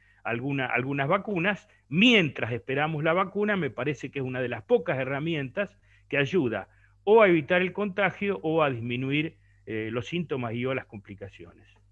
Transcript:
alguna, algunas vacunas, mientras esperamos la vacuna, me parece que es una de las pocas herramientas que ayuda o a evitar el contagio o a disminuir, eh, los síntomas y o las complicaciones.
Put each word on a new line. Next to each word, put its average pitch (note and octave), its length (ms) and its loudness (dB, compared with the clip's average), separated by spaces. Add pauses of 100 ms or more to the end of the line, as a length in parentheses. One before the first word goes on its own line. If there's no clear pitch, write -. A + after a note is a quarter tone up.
(240)
alguna, B2+ 420 -2
algunas C3 400 0
vacunas, F#3+ 640 -2 (200)
mientras E3+ 640 4
esperamos D3 520 -2
la D#3+ 80 4
vacuna, G3 440 0
me D#3 140 -2
parece B2+ 400 -6
que - 80 -10
es C3+ 60 -4
una B2+ 160 -4
de B2+ 80 -2
las A#2 160 -8
pocas F3+ 340 2
herramientas C#3 800 -4 (300)
que C#3+ 100 -2
ayuda B2+ 500 0 (360)
o A3 180 8
a G3+ 60 8
evitar F3 340 4
el F#3 100 -2
contagio G3+ 680 -2
o D#3+ 200 2
a D3 60 4
disminuir, C3 680 -2 (280)
eh, A2 260 -6
los A#2+ 160 -4
síntomas C#3+ 480 -4
y A#2+ 120 -4
o C3 80 -2
las B2+ 100 -4
complicaciones. F#2+ 800 -18 (260)